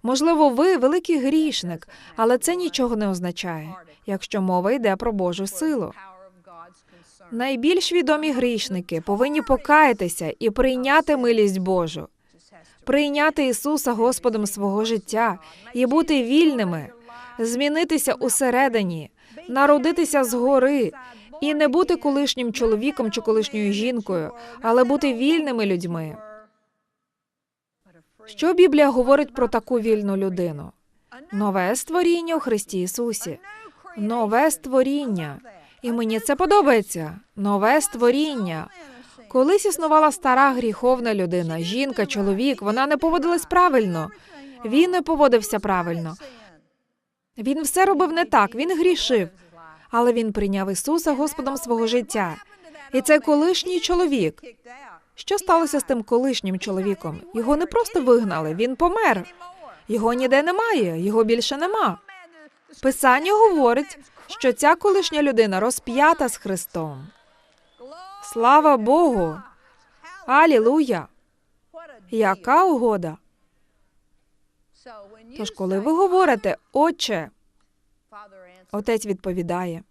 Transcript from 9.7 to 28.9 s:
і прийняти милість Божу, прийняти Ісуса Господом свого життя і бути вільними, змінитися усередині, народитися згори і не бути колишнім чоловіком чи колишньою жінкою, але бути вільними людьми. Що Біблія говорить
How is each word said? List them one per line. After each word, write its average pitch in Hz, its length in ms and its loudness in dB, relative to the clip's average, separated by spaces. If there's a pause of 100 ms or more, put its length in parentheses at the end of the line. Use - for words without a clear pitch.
і 226 100 0
прийняти 262 680 2
милість 220 400 2
Божу, 180 500 -4 (760)
прийняти 294 640 2
Ісуса 277 440 -2
Господом 226 540 0
свого 202 400 -4
життя 226 540 -4 (340)
і 247 120 0
бути 294 380 2
вільними, 226 680 2 (500)
змінитися 285 720 -2
усередині, 233 1000 0 (360)
народитися 285 760 2
згори 254 680 2 (500)
і 294 120 -2
не 294 140 2
бути 339 280 2
колишнім 277 580 -2
чоловіком 226 580 -2
чи 226 100 -8
колишньою 214 520 -2
жінкою, 202 580 -4 (300)
але 240 220 4
бути 277 300 0
вільними 262 520 0
людьми. 170 520 -4 (2000)
Що 302 280 0
Біблія 302 360 6
говорить 269 440 2